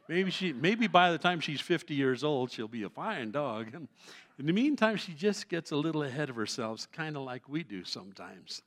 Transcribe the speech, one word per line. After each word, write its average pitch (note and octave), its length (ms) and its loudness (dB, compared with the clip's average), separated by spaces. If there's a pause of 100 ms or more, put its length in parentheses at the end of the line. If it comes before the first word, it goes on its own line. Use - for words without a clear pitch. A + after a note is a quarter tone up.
maybe F#3 220 2
she, F3 240 -2
maybe G#3 320 4
by F3 260 8
the D#3 60 0
time F3 200 2
she's C#3+ 220 -4
fifty D#3+ 340 0
years C3 300 4
old, C3 260 2
she'll A2+ 160 -6
be A2 180 -6
a F#2 40 -6
fine D3+ 420 -6
dog. A2+ 440 -4
<laughs> - 640 -18
In C3+ 80 -6
the D#3+ 60 4
meantime, A3+ 440 4
she - 160 -8
just F#3+ 360 -2
gets E3+ 220 -4
a D#3 60 0
little D#3 260 0
ahead C#3+ 260 -2
of B2+ 60 -10
herself, A2 560 -4
kinda D#3 300 -8
like B2+ 280 -10
we D3+ 140 -2
do G2+ 220 -8
sometimes. F#2+ 840 -12